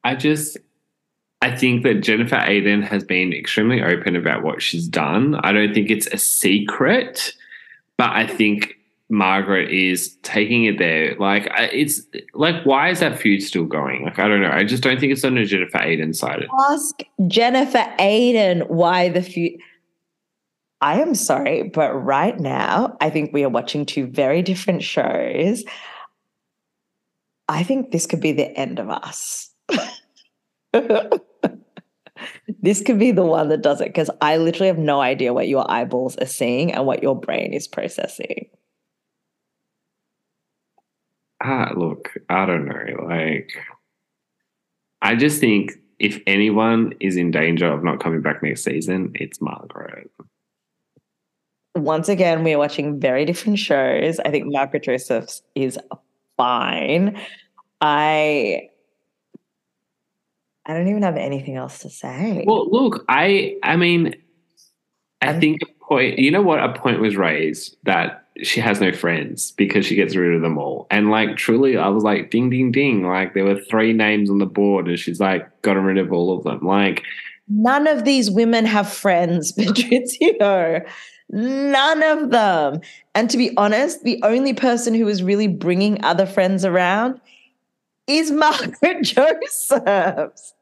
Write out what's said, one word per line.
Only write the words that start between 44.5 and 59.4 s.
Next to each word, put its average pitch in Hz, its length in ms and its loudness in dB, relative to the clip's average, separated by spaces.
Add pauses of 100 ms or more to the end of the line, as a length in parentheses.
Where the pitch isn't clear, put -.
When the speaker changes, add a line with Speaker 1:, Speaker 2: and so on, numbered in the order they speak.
Speaker 1:
I 110 140 2
just 147 240 2
think 104 340 2 (260)
if 104 280 -2
anyone 107 720 2
is 92 180 -2
in 87 140 2
danger 82 400 2
of 73 120 -2
not 78 160 0
coming 82 220 -2
back 76 200 -2
next - 220 -6
season, 92 520 -4
it's - 260 -10
Margaret. - 680 -14 (1700)
Speaker 2:
Once 160 340 0
again, 175 340 2
we 160 100 2
are 147 60 2
watching 147 400 -2
very 131 260 0
different 202 340 -2
shows. 143 600 0
I - 120 0
think 147 160 2
Margaret 143 360 -2
Josephs 127 580 -4 (140)
is 131 220 -2 (600)
fine. 143 840 0 (640)
I, 151 880 0 (2000)